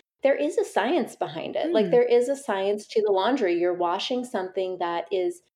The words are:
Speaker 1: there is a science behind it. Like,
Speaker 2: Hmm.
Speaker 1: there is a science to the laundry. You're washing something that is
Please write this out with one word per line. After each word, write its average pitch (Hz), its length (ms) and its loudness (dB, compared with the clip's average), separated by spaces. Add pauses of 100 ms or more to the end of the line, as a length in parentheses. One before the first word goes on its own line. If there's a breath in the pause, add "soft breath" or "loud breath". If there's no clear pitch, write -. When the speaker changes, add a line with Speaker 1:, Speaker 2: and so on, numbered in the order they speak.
(220)
Speaker 1:
there 269 120 4
is 294 220 -2
a 415 80 2
science 240 520 0
behind - 380 -8
it. - 160 -2
Like, 214 160 2
Speaker 2:
Hmm. 175 40 -2
Speaker 1:
there 240 120 6
is 240 280 4
a 277 60 0
science 202 520 -2
to 220 140 0
the 208 100 2
laundry. 196 460 2
You're 175 160 2
washing 190 500 -2
something 185 540 -6
that 170 340 -4
is 180 300 -2 (140)